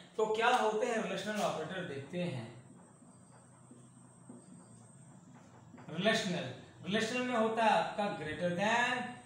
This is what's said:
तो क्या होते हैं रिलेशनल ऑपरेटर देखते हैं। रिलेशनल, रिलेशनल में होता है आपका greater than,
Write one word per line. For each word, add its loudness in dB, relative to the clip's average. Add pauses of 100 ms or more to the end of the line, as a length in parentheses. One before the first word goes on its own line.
(160)
तो 4
क्या 4
होते 2
हैं 0
रिलेशनल -4
ऑपरेटर -2
देखते -8
हैं। -4 (3500)
रिलेशनल, 2 (340)
रिलेशनल 0
में 0
होता 4
है 8
आपका 2 (140)
greater -2
than, 2 (260)